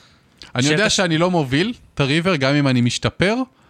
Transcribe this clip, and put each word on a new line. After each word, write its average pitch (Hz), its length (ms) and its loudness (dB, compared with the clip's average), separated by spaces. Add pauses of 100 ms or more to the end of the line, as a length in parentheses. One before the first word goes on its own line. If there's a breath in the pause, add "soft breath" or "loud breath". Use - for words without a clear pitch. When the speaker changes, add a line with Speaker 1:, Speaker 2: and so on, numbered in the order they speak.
(540 loud breath)
Speaker 1:
אני 123 80 -2
Speaker 2:
שאתה 151 120 2
Speaker 1:
יודע 208 160 0
שאני 175 280 0
לא 175 120 2
מוביל 165 420 0 (220)
את - 60 -6
הריבר, 160 360 0
גם 135 180 0
אם 143 140 2
אני 127 120 2
משתפר, 123 540 0 (360 soft breath)